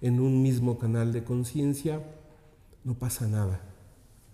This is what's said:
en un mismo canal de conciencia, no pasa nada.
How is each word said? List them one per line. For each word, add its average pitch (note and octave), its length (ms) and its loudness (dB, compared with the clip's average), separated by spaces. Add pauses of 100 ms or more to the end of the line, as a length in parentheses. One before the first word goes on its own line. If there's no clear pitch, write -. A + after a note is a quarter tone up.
en B2 180 4
un C3 220 4
mismo B2 360 2
canal A#2 360 0
de A#2 100 -4
conciencia, C#3+ 760 -2 (840)
no B2+ 100 -2
pasa A#2+ 320 -4
nada. G#2 340 0 (720)